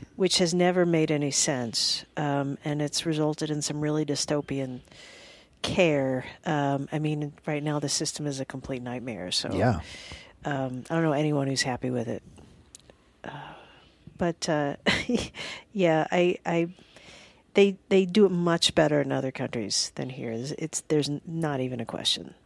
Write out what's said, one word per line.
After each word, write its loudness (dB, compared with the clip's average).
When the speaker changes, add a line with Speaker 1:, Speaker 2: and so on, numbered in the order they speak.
Speaker 1:
which 2
has 2
never 4
made 4
any 0
sense, 0
um, -2
and -2
it's -4
resulted 0
in -2
some -4
really 0
dystopian -4
care. 2
Um, 0
I 0
mean, -4
right -4
now -2
the -4
system -4
is -4
a -4
complete -10
nightmare. -8
So, -4
Speaker 2:
Yeah. 2
Speaker 1:
um, -4
I -2
don't 2
know 2
anyone 0
who's -2
happy -2
with -2
it. -6
Uh, -12
but, -2
uh, 0
<laughs> -12
yeah, 4
I, 2
I, 0
they, 6
they 6
do 6
it 8
much 2
better 6
in 0
other 0
countries -4
than -6
here. -8
It's, -6
it's, -6
there's 4
n-, -4
not -2
even -4
a -4
question. -4